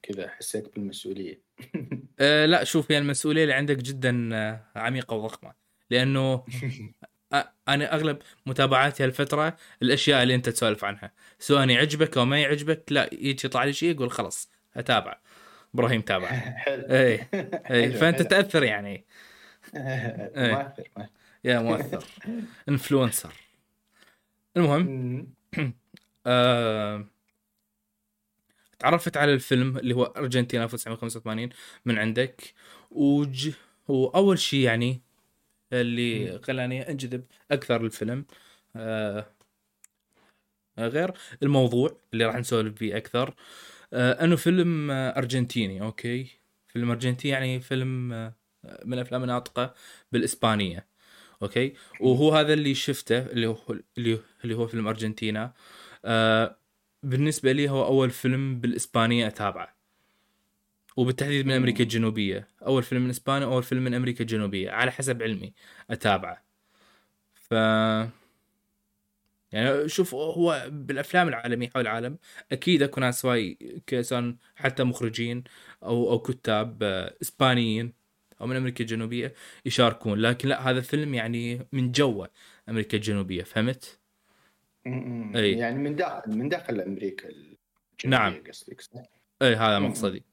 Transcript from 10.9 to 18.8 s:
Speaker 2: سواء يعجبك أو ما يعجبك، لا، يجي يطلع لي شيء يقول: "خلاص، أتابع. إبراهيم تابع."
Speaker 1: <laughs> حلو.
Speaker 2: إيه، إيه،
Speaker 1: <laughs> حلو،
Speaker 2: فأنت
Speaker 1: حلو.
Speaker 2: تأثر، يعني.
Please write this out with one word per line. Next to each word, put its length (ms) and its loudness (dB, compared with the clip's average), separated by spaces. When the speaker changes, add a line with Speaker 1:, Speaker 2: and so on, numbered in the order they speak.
Speaker 2:
سواء 300 4
يعجبك 500 4
أو 60 6
ما 180 4
يعجبك، 500 0
لا، 200 2
يجي 340 -4
يطلع 180 0
لي 80 0
شيء 180 0
يقول: 200 -2
"خلاص، 400 -6
أتابع. 420 0
إبراهيم 260 2
تابع." 280 0
Speaker 1:
<laughs> 360 -6
حلو. 180 -4
Speaker 2:
إيه، 520 4
إيه، 280 -4
Speaker 1:
<laughs> 20 -20
حلو، 280 2
Speaker 2:
فأنت 240 4
Speaker 1:
حلو. 120 2
Speaker 2:
تأثر، 340 4
يعني. 420 -2